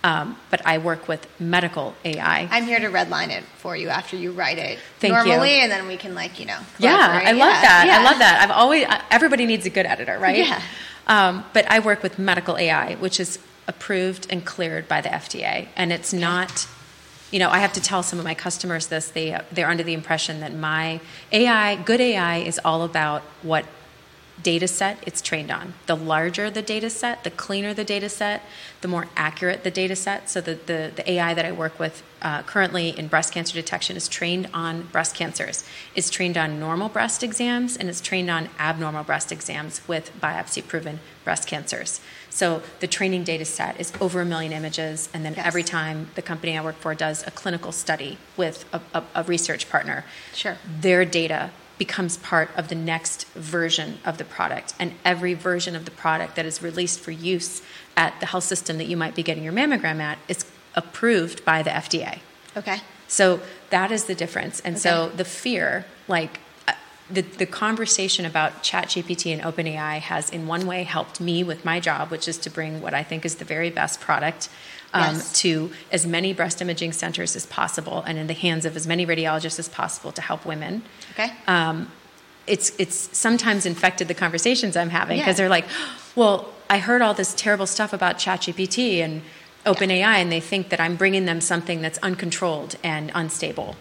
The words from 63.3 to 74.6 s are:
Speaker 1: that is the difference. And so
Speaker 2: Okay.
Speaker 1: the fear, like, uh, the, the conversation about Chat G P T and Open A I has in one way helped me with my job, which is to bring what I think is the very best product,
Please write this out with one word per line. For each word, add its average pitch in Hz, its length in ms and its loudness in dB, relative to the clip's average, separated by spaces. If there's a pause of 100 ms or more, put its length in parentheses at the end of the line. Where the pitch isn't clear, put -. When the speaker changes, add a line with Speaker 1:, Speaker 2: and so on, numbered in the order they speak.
Speaker 1:
that 196 220 2
is 214 140 -2
the 185 100 -4
difference. - 460 -6
And 170 180 -6
so 170 240 4
Speaker 2:
Okay. 165 140 -6
Speaker 1:
the 180 80 -2
fear, 175 600 -2 (220)
like, 165 320 -2 (280)
uh, - 40 0 (400)
the, 190 100 0
the 185 240 -4
conversation 214 800 -2
about 160 380 -2
Chat - 260 -2
G 175 140 -2
P 175 100 -4
T 170 180 -4
and 156 140 -4
Open 165 220 -2
A 156 100 -6
I 151 220 -4
has 160 320 -4
in 165 160 -8
one 170 180 -2
way 180 160 -4
helped 160 400 -6
me 170 220 0
with 165 200 -6
my 170 160 0
job, 156 300 -2
which 165 180 -6
is 165 120 -6
to 160 100 -8
bring 156 320 -8
what 156 140 -4
I 147 80 0
think 160 200 -8
is 160 120 -4
the 156 100 -14
very 165 240 -4
best 165 320 -2
product, 147 480 -2 (440)